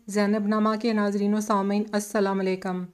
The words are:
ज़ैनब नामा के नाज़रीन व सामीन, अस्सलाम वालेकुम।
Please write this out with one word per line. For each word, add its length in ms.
ज़ैनब 380
नामा 300
के 160
नाज़रीन 420
व 60
सामीन, 440
अस्सलाम 440
वालेकुम। 420